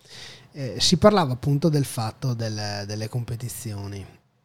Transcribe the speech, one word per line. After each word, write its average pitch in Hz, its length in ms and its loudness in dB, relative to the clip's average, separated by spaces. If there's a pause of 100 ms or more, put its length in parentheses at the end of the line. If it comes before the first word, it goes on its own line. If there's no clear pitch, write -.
(520)
Eh, 123 280 -6
si - 180 4
parlava 190 340 6
appunto 143 360 2
del 147 160 4
fatto - 500 -2
del, 107 520 -4
delle 107 220 -6
competizioni. 107 960 -8 (400)